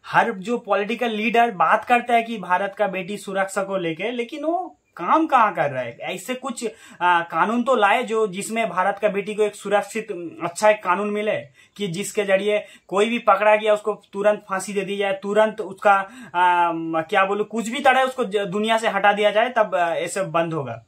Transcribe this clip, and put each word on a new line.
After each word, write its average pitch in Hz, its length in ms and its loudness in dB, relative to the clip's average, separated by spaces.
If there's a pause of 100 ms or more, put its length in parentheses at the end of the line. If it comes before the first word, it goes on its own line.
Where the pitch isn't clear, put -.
हर 202 240 2
जो 208 260 -6
पॉलिटिकल 208 520 -2
लीडर 226 420 2
बात 180 340 2
करता 240 280 2
है 233 100 2
कि 226 140 -8
भारत 185 400 -2
का 202 100 0
बेटी 185 300 -6
सुरक्षा 190 460 -4
को 190 140 -4
लेके, 170 340 -4
लेकिन 247 320 -8
वो 330 340 -4 (180)
काम 285 320 0
कहाँ 226 260 4
कर 147 180 0
रहा 127 120 -4
है? 117 140 -10
ऐसे 180 380 -8
कुछ, 247 300 -10 (360)
आ, 175 200 4
कानून 185 420 0
तो 269 120 4
लाए 214 280 4
जो 220 240 0
जिसमें 202 420 -4
भारत 185 300 -2
का 214 80 0
बेटी 202 280 -2
को 214 80 0
एक 208 120 -2
सुरक्षित, 202 560 -4 (320)
अच्छा 214 260 2
एक 208 140 2
कानून 190 260 0
मिले 208 280 -2 (400)
कि 202 100 -4
जिसके 196 360 -4
जरिए 202 420 0 (220)
कोई 202 220 2
भी 233 100 -2
पकड़ा 214 360 6
गया 214 180 2
उसको 208 200 0 (200)
तुरंत 208 360 0
फांसी 196 240 -6
दे 196 80 -2
दी 196 160 -6
जाए, 196 160 0
तुरंत 208 480 0
उसका, 196 320 2 (420)
आ, 175 360 4 (300)
क्या 196 240 2
बोलूं, 202 200 -2
कुछ 214 240 -6
भी 285 100 -6
तरह 262 220 4
उसको 262 220 -2
ज-, 202 240 -2
दुनिया 214 300 0
से 226 100 -2
हटा 196 260 2
दिया 208 180 2
जाए, 226 180 2
तब, 208 260 0
आ, 170 180 0
ये 160 140 -4
सब 170 240 -4
बंद 165 220 0
होगा। 123 340 -8